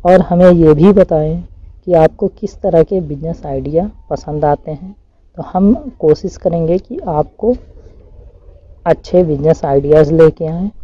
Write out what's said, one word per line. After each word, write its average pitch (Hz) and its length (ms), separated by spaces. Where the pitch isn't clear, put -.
और 180 180
हमें 180 300
ये 165 220
भी 170 200
बताएं 170 500
कि 180 100
आपको 160 340
किस - 260
तरह 170 280
के 185 180
business 151 440
idea 147 440
पसंद 151 360
आते 147 260
हैं, 185 240
तो 160 60
हम 196 300
कोशिश 156 380
करेंगे 170 420
कि 240 200
आपको 190 540
अच्छे 180 380
business 156 420
ideas 143 480
लेके 160 340
आएँ। 175 220